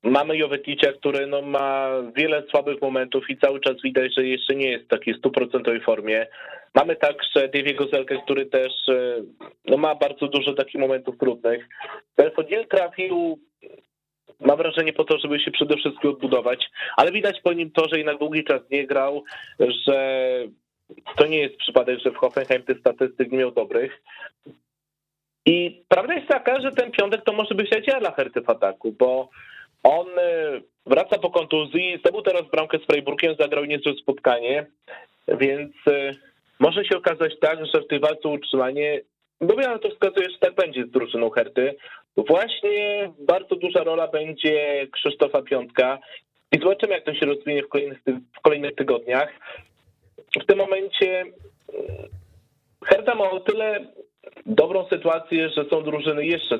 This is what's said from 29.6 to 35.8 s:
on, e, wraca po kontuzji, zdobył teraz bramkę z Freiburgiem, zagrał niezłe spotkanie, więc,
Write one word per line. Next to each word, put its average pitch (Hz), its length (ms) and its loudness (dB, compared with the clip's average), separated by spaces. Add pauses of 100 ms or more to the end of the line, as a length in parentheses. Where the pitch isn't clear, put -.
on, 165 240 6 (120)
e, 160 420 0 (240)
wraca 170 340 2
po 175 100 -2
kontuzji, 160 680 -2
zdobył 190 220 0
teraz 185 200 0 (100)
bramkę 156 280 -2
z - 60 -12
Freiburgiem, 147 540 0
zagrał 147 260 0
niezłe 147 280 -2
spotkanie, 123 720 0 (600)
więc, 139 440 0 (160)